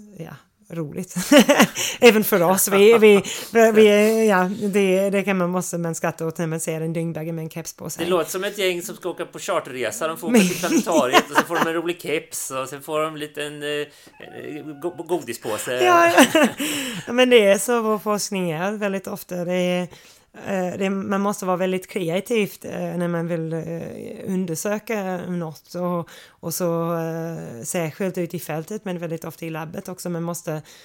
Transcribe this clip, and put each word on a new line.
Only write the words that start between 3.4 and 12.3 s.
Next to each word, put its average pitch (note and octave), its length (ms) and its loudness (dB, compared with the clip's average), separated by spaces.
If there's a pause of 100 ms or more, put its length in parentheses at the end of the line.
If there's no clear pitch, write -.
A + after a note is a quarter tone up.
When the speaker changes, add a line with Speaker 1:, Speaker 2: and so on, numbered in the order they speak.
Speaker 1:
vi, A3+ 200 6
vi, G#3+ 560 6
ja, F#3 220 4 (100)
det, G3 500 2
det G3 120 0
kan F#3+ 160 0
man, F3 120 0
måste F3+ 280 -4
man E3 160 -4
skratta E3 320 -4
åt D#3 120 -6
när F3 80 -2
man D#3+ 140 -4
ser D#3+ 200 -4
en D#3+ 120 -4
dyngbagge E3 400 -6
med D#3+ 100 -8
en D#3+ 80 -10
keps E3 260 -12
på - 140 -12
sig. D#3+ 140 -8
Speaker 2:
Det F3 60 -2
låter E3 200 0
som F#3+ 140 -6
ett G3+ 140 -8
gäng F3+ 240 -2
som - 140 -12
ska - 120 -8
åka E3 180 -8
på D#3+ 120 -16
charterresa. D3+ 720 -4
De E3 100 -6
får F#3 100 -8
åka A#3 100 -2
Speaker 1:
Men F#3 100 6
Speaker 2:
till F3 100 -4
planetariet E3+ 720 2
och D3 60 -4
så D#3 60 4
får E3+ 120 -4
de E3 140 0
en E3 60 -2
rolig E3+ 280 -4
keps - 480 -6